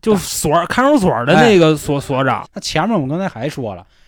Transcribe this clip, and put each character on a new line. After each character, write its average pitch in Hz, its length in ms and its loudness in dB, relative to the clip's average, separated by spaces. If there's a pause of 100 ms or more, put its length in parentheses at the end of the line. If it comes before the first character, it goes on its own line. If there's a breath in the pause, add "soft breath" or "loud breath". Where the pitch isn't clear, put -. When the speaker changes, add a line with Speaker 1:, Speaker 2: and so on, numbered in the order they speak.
Speaker 1:
就 214 160 2
所， - 340 -4
Speaker 2:
大 170 140 2
Speaker 1:
看 226 220 -2
守 294 120 4
所 185 120 2 (160)
的 151 80 2
那 202 240 6
个 156 180 4
所， 143 220 -4
Speaker 2:
哎。 - 20 -6
Speaker 1:
所 135 240 -2
长。 120 300 -2
Speaker 2:
那 196 80 -12
前 160 260 -2
面 233 60 -2
我 202 40 0
们 139 80 -2
刚 147 120 -4
才 190 100 -4
还 117 180 -8
说 123 280 -8
了， 87 120 -18 (220)